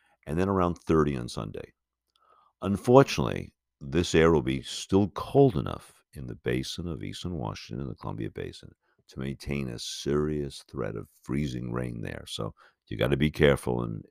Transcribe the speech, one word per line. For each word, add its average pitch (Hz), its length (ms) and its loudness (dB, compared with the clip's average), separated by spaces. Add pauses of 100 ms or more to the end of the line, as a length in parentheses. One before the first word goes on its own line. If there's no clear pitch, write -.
(260)
and 78 140 -2
then 95 80 2
around 90 300 2
thirty 73 400 2
on 60 100 -8
Sunday. - 460 -10 (880)
Unfortunately, 92 880 4 (300)
this 78 340 0
air 82 160 8
will 78 100 6
be 65 200 -2
still - 480 0
cold 135 480 2
enough 50 440 -8 (120)
in 65 140 -12
the 55 80 -10 (100)
basin 65 420 -4
of 65 160 -8
eastern 90 300 -8
Washington 57 480 -8
and 69 100 -8
the 50 80 -12
Columbia 53 300 -8
Basin - 400 -14 (400)
to - 100 -14
maintain 69 480 -6
a 58 100 -10
serious 73 960 -4
threat 55 240 -6
of 53 140 -10 (140)
freezing 62 500 -4
rain 60 280 -6
there. 50 240 -10
So - 280 -8 (340)
you - 80 -8
gotta 64 220 2
be 76 120 2
careful 64 540 2
in, 55 280 -8